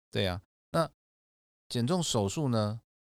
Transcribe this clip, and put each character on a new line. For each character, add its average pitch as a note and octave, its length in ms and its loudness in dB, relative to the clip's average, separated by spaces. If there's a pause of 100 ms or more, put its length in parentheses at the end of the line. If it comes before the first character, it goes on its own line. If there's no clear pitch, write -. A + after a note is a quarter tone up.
对 G#2 160 0
啊， F2+ 160 -2 (300)
那 D#3+ 180 0 (800)
减 A#2+ 180 0
重 F3 160 2
手 G#2 280 0
术 D3 180 -2
呢， A2 320 0 (320)